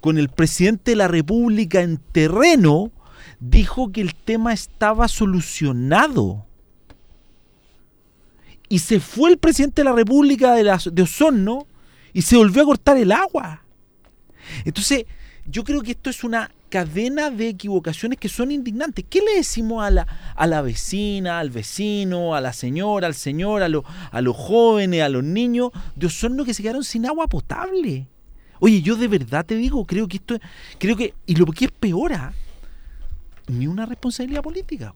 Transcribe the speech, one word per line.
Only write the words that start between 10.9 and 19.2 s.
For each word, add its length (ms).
de 120
Osorno 640
y 100
se 140
volvió 260
a 20
cortar 320
el 140
agua. 520
Entonces, 400
yo 180
creo 180
que 100
esto 180
es 140
una 260
cadena 600
de 200
equivocaciones 680
que 100
son 220
indignantes. 580
¿Qué 120